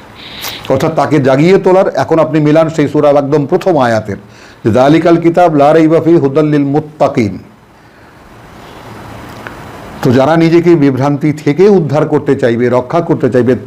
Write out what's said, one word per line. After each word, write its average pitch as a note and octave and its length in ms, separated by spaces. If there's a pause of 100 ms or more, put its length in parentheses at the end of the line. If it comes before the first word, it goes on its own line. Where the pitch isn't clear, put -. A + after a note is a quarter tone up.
(680)
অর্থাৎ D#3+ 260
তাকে C#3+ 240
জাগিয়ে C#3+ 380
তোলার, F#3 300
এখন D#3+ 320
আপনি D3+ 200
মিলান D3+ 300
সেই D3 180
সূরার D3 280
একদম C#3+ 300
প্রথম F3+ 320
আয়াতের, A2 400 (480)
যে A2+ 60
"যালিকাল D#3+ 460
কিতাব E3+ 380
লা D3 180
রাইবা D#3+ 280
ফিহি E3 160
হুদাল C#3+ 280
লিল D3 180
মুত্তাকিন।" C#3 760 (2750)
তো C3+ 80
যারা C3+ 260
নিজেকে E3 380
বিভ্রান্তি C#3+ 580
থেকে D3+ 360
উদ্ধার D3+ 380
করতে D3 280
চাইবে, A#2+ 340
রক্ষা B2+ 320
করতে C#3 280
চাইবে, B2 260 (120)